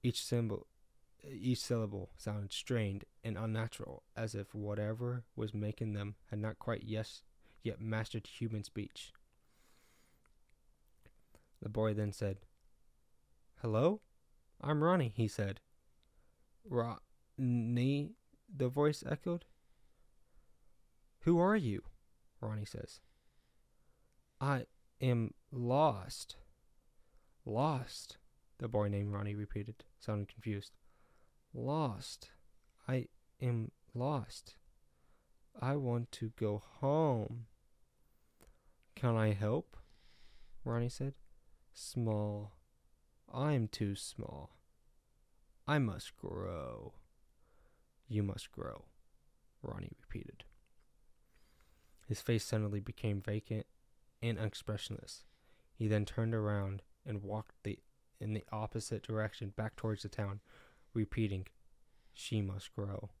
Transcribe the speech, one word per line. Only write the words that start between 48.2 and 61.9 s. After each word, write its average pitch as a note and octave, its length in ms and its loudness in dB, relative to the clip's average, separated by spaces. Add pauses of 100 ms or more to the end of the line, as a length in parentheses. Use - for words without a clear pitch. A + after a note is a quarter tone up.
must G2 300 -2
grow," - 340 -8 (760)
Ronnie - 380 -8
repeated. - 440 -10 (1600)
His - 140 -4
face A2+ 240 2
suddenly G#2 360 2
became G#2 400 -2
vacant G#2+ 460 -2 (560)
and A#2 160 2
expressionless. - 840 -4 (500)
He A2 140 0
then G#2+ 160 6
turned A2+ 300 0
around G2+ 480 2 (220)
and G#2+ 180 -2
walked G#2 400 -4
the, - 160 -2 (400)
in G#2+ 140 -2
the G#2+ 180 -2
opposite A2 520 -4
direction G#2+ 480 -2
back G#2+ 260 -4
towards A2 260 -2
the G2+ 60 -6
town, G2+ 320 -4 (540)
repeating, G#2 520 2 (680)